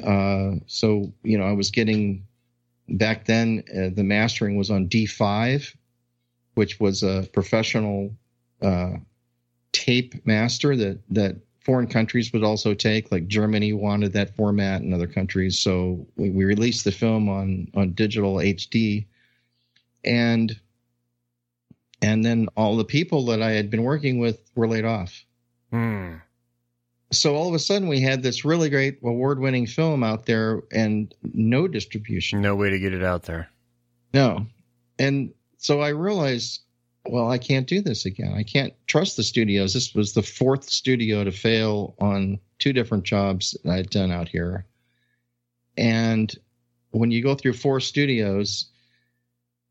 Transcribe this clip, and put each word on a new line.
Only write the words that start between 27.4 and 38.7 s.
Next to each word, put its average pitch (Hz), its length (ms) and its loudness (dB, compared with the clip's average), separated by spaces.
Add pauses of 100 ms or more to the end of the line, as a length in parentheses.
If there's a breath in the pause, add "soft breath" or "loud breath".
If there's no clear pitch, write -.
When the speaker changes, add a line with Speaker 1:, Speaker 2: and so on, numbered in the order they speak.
Speaker 1:
of 175 60 -2
a 160 60 0
sudden 196 280 0
we 139 140 2
had 131 200 0
this 123 220 -2
really 160 260 2
great 135 320 0
award-winning 127 680 0
film 151 360 0
out 110 220 -2
there 110 360 0 (120)
and 107 500 0
no 123 460 2
distribution. 107 720 -4
Speaker 2:
No 101 120 2
way 101 160 0
to 95 100 0
get 95 140 -2
it 90 80 -4
out 90 220 0
there. 82 260 -8 (640)
Speaker 1:
No. 120 320 2 (540)
And 139 340 0 (240)
so 147 220 2
I 147 80 0
realized, 147 720 -2 (460)
well, 120 260 0
I 127 60 2
can't 127 280 0
do 185 160 0
this 160 240 -4
again. 95 280 -6
I 104 100 -2
can't 135 300 -2 (140)